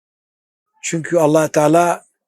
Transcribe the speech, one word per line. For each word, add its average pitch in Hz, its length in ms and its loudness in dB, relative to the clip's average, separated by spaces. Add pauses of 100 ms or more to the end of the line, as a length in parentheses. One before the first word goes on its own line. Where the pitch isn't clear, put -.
(840)
Çünkü 165 340 -6
Allah 156 300 2
Teala 156 580 0 (220)